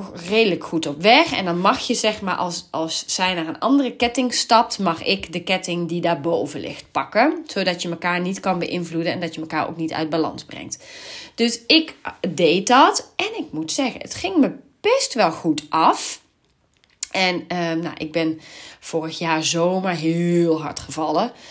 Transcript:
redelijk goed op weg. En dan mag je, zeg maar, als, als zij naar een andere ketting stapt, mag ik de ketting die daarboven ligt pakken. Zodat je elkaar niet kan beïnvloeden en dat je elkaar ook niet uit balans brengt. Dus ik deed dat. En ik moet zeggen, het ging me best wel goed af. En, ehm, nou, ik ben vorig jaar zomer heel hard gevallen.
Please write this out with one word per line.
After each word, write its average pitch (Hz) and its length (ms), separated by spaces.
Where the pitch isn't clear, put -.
redelijk 202 360
goed 160 220
op 147 160
weg. 269 300
En - 120
dan 175 140
mag 208 280
je, 240 80
zeg 214 260
maar, 185 160
als, 175 340
als 160 360
zij 185 280
naar 165 120
een 160 120
andere 254 380
ketting 240 380
stapt, - 440
mag 170 240
ik 196 300
de 170 100
ketting 175 460
die 170 120
daarboven 165 600
ligt - 300
pakken. 269 560
Zodat 180 360
je 175 60
elkaar 175 320
niet 190 200
kan 180 180
beïnvloeden 165 540
en - 80
dat 165 140
je 160 60
elkaar 160 280
ook 165 80
niet 160 160
uit 156 180
balans 156 340
brengt. - 400
Dus 233 320
ik 320 280
deed 175 380
dat. 302 500
En 440 220
ik - 140
moet 160 200
zeggen, 262 280
het - 140
ging 381 220
me 220 160
best 539 340
wel 196 160
goed 160 380
af. 175 540
En, 180 380
ehm, 170 300
nou, 160 200
ik 156 140
ben 160 280
vorig 160 380
jaar 160 260
zomer 180 480
heel 170 720
hard - 180
gevallen. 156 520